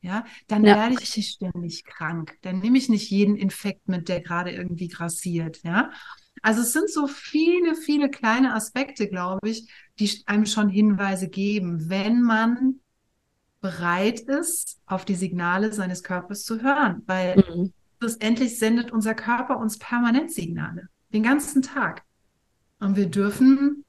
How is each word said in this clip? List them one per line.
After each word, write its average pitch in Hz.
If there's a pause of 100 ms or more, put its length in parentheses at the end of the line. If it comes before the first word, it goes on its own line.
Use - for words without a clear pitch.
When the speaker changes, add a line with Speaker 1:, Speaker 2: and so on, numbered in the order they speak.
Speaker 1:
Ja? 196 (240)
Dann 214
Speaker 2:
Ja, 208
Speaker 1:
werde 233
ich 247
Speaker 2:
richtig. -
Speaker 1:
nicht -
ständig 175
krank. 165
Dann 185
nehme 233
ich 254
nicht 208
jeden 202
Infekt -
mit, 175
der 180
gerade 175
irgendwie 180
grassiert. 170
Ja? 190 (520)
Also 220
es 240
sind 381
so 294
viele, 330
viele 294
kleine 240
Aspekte, 226
glaube 190
ich, 226 (260)
die 208
sch-, -
einem 208
schon 208
Hinweise 196
geben, 185
wenn 202
man 240 (840)
bereit 180
ist, -
auf 190
die 202
Signale 180
seines 185
Körpers 185
zu 226
hören. 254
Weil 185
Speaker 2:
Mhm. 180 (260)
Speaker 1:
schlussendlich 226
sendet 233
unser 220
Körper 240
uns 220
permanent 240
Signale, 170 (240)
den 214
ganzen 269
Tag. 208 (760)
Und 196
wir 202
dürfen 262